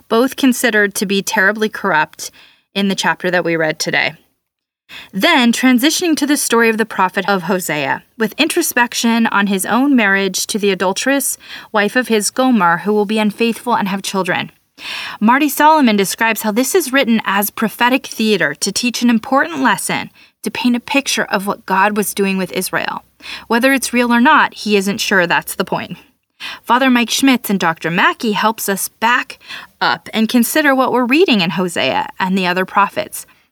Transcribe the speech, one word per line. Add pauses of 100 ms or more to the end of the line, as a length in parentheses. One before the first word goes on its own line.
both
considered
to
be
terribly
corrupt (460)
in
the
chapter
that
we
read
today. (1000)
Then,
transitioning
to
the
story
of
the
prophet
of
Hosea, (140)
with
introspection
on
his
own
marriage
to
the
adulterous (340)
wife
of
his,
Gomer,
who
will
be
unfaithful
and
have
children. (680)
Marty
Solomon
describes
how
this
is
written
as
prophetic
theater
to
teach
an
important
lesson, (320)
to
paint
a
picture
of
what
God
was
doing
with
Israel. (420)
Whether
it's
real
or
not,
he
isn't
sure
that's
the
point. (640)
Father
Mike
Schmitz
and
Doctor
Mackey
helps
us
back (420)
up
and
consider
what
we're
reading
in
Hosea (100)
and
the
other
prophets, (240)